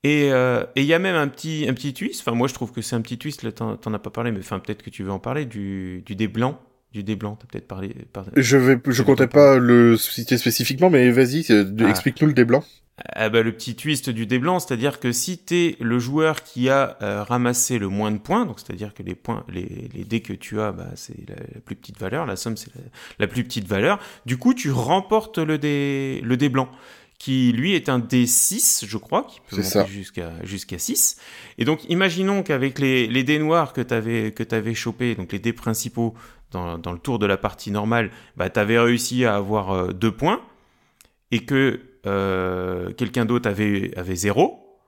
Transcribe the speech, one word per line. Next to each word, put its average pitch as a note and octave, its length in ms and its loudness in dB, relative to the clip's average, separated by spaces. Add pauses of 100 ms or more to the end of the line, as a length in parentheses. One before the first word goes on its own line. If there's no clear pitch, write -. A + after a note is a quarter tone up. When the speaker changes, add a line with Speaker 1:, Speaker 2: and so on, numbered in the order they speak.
Speaker 1:
Et, C#3+ 280 4
euh, B2+ 320 2 (120)
et C3+ 60 0
il C#3 60 2
y D#3+ 60 4
a E3+ 60 4
même F#3 160 0
un D3 120 2
petit, D3+ 400 -6
un B2+ 60 0
petit C3 200 -6
twist. - 280 -8
Enfin, A#2 140 -4
moi, B2 120 2
je C3+ 60 -4
trouve - 180 -8
que A#2 100 -10
c'est B2 140 -6
un A2+ 60 -2
petit A#2+ 160 -8
twist. - 260 -10
Là, A2+ 80 -6
t'en, A2 240 -8
t'en - 180 -8
as G#2 60 -6
pas G#2+ 120 -12
parlé, A#2 200 -4
mais G2 80 -6
enfin, F#2 200 -8
peut-être - 240 -10
que - 60 -14
tu - 140 -12
veux F#2+ 80 -6
en F#2+ 80 -6
parler C#3 260 -6
du, F#2+ 600 -8
du G#2 100 -10
dé G#2+ 120 -2
blanc. A#2+ 320 -2 (320)
Du G#2 120 -10
dé G#2 120 -4
blanc, G#2 240 -10
t'as - 80 -20
peut-être - 200 -14
parlé, G2 220 -10 (240)
par-, F#2+ 120 -12 (100)
Speaker 2:
Je B2+ 220 6
vais, C3 160 8 (120)
je C3+ 60 2
Speaker 1:
tu A#2 60 2
veux C3 60 2
Speaker 2:
comptais C3+ 220 6
Speaker 1:
en - 20 -6
parler. C#3 320 10
Speaker 2:
pas B2 40 4
le A#2+ 320 8
citer A#2 440 -2
spécifiquement, C3+ 500 2
mais B2+ 220 8
vas-y, C3 400 4
euh, G#2 120 8
de-, G#2 220 0
Speaker 1:
Ah. F#3+ 40 6
Speaker 2:
explique-nous C#3 380 2
le D3 60 4
dé B2+ 120 6
blanc. B2+ 180 4 (500)
Speaker 1:
Ah A2 160 -2
bah, A2+ 140 4
le A2+ 80 0
petit A2+ 240 -10
twist D3 340 -2
du A2+ 160 -4
dé B2 140 0
blanc, F3 200 0
c'est-à-dire C3+ 400 -4
que B2 120 -2
si E3+ 260 -4
t'es F3 420 0
le A#2 200 0
joueur D3+ 440 0
qui B2 240 -2
a, C3+ 360 2
euh, G#2 200 -4
ramassé B2 540 0
le G2 120 -2
moins G#2 220 -2
de G#2+ 60 -2
points, G#3 300 0
donc A#2 120 -12
c'est-à-dire G2+ 360 -12
que - 80 -16
les F#2 100 -8
points, A2 400 -8
les, F#2 400 -10
les F2+ 100 -12
dés A2 180 -2
que - 120 -10
tu G#2+ 260 -8
as, G#2 120 -2
bah, F2 240 -12
c'est - 180 -18 (160)
la, F#2+ 60 -14
la - 260 -16
plus - 140 -14
petite - 240 -20
valeur, B2 260 -6
la G2 100 -6
somme, A2 220 -8
c'est - 160 -18
la, - 80 -20 (380)
la G#2+ 80 0
plus A#2+ 160 -2
petite A2+ 240 -6
valeur. A#2 320 2 (260)
Du B2 120 -2
coup, B3 180 4
tu D3+ 160 -4
remportes G3 680 0
le D#3 220 0
dé, C#3 640 -2
le B2 140 0
dé C#3+ 120 2
blanc, B2+ 200 0 (500)
qui, C3 320 2
lui, C#3+ 240 0
est D3+ 120 -2
un B2+ 120 2
D A#2+ 260 2
six, - 640 0
je G#2+ 100 -8
crois, - 320 -4
qui - 120 -20
peut - 100 -20
Speaker 2:
C'est F#2+ 60 -6
Speaker 1:
monter F#2+ 120 -2
Speaker 2:
ça. G2 160 2
Speaker 1:
jusqu'à, F#2 460 -12 (120)
jusqu'à F#2 360 -10
six. - 380 -2 (420)
Et A2+ 60 0
donc, D#3 240 -2
imaginons F#3+ 540 0
qu'avec C3+ 360 -2
les, C3 280 2
les B2+ 160 0
dés D3+ 160 2
noirs D#3 340 0
que C3 80 -4
t'avais, A2+ 500 -2
que - 100 -10
t'avais A2+ 320 -2
chopés, A#2 420 -4
donc F2+ 160 -10
les G2 80 -6
dés A2+ 140 -2
principaux, - 640 -4 (360)
dans, F2 280 -8
dans F2 140 -8
le E2+ 40 -10
tour A#2 220 -4
de G#2 80 2
la G2 100 2
partie - 340 -6
normale, G#2 380 0 (260)
bah, F#2 140 -2
t'avais A2+ 300 2
réussi A#2+ 440 2
à G#2+ 120 2
avoir, G2+ 360 -2
euh, F#2 220 -2
deux G2+ 180 0
points, F3 300 -2 (880)
et A#2 140 -2
que, C3+ 340 2 (280)
euh, F#2 840 -2
quelqu'un A#2 320 -2
d'autre A#2+ 240 0
avait, G2+ 480 -2
avait F#2 180 -6
zéro G2+ 720 0